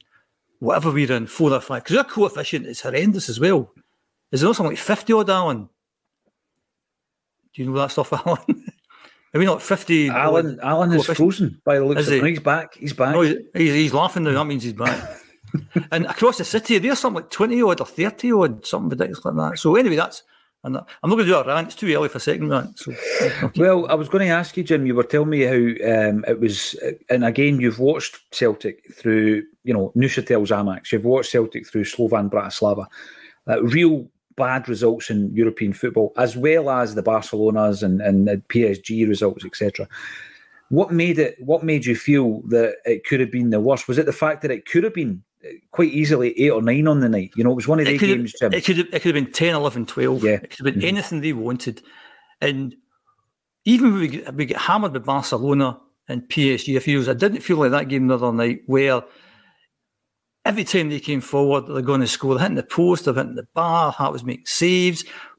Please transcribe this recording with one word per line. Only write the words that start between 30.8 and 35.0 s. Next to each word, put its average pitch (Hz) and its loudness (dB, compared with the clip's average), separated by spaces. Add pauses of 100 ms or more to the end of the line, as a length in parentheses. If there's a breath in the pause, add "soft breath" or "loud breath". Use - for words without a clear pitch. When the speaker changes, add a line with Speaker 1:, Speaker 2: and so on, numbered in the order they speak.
Speaker 2:
you've 110 0
watched 127 0
Celtic 113 -2
through 107 -4
Slovan 107 -2
Bratislava, 101 -2 (580 loud breath)
that 113 0
real 151 2 (260)
bad 131 -2
results 117 0